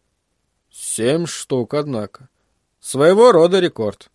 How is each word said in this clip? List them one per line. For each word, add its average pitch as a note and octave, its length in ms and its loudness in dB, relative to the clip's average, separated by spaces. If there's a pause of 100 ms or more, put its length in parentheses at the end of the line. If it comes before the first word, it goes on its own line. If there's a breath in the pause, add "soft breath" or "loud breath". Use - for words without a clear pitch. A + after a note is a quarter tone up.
(720)
«Семь D3 560 -4
штук, - 480 -8
однако. C3+ 540 -8 (520)
Своего F#3+ 520 4
рода F3 280 4
рекорд». - 540 -6